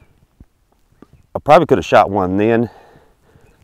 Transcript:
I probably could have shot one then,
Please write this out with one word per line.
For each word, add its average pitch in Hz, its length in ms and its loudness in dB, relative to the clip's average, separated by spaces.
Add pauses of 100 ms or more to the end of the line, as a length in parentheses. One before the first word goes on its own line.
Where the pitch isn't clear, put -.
(1400)
I - 40 -10
probably 156 260 2
could - 120 0
have 82 80 -4
shot 104 240 2
one 95 280 -4
then, 113 320 0 (920)